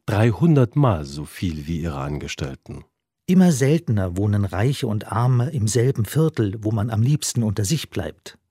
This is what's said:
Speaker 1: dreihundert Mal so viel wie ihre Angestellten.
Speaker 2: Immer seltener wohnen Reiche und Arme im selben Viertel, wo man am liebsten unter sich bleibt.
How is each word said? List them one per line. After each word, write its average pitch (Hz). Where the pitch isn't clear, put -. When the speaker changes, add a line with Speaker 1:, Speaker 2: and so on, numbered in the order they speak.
Speaker 1:
dreihundert 120
Mal 107
so 71
viel 76
wie 82
ihre 76
Angestellten. 71
Speaker 2:
Immer 185
seltener 120
wohnen 101
Reiche 110
und 107
Arme 123
im 110
selben 120
Viertel, 113
wo 107
man 110
am 110
liebsten 131
unter 107
sich 135
bleibt. -